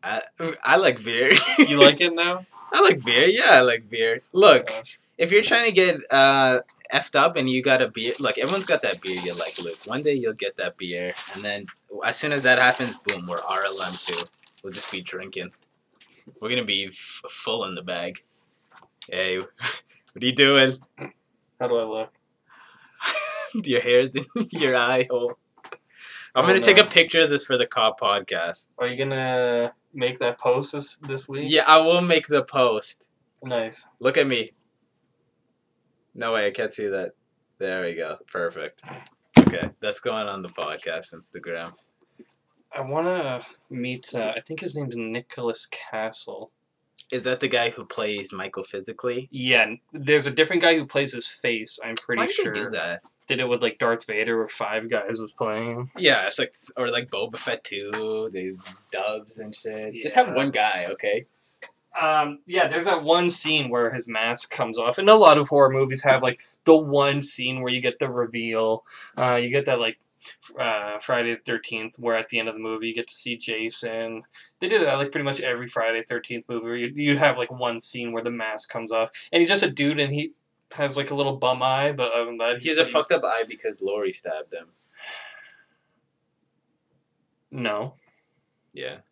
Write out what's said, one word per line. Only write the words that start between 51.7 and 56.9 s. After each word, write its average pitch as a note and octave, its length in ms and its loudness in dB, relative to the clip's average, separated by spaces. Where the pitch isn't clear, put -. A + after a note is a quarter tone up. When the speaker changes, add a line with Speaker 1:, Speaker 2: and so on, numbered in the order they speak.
Speaker 2:
I'm A2+ 120 -8
pretty A#2 260 -4
Speaker 1:
Why - 60 0
did G4+ 100 -4
they G#4 60 0
Speaker 2:
sure. G#2+ 100 -2
Speaker 1:
do G#2 240 -6
that? F2 240 -6
Speaker 2:
Did B2+ 120 -2
it B2+ 80 -2
with, B2 140 0
like, A2+ 180 -2
Darth A#2 260 0
Vader, A2+ 320 -2
where A2 100 -2
Five A2 420 -6
Guys A2 300 -2
was A2 120 -12
playing A2+ 460 -4
him. B2 100 -8
Speaker 1:
Yeah, C3 300 4
it's - 120 -6
like, B2 140 -4
or, A#2+ 140 -2
like, A#2+ 200 -4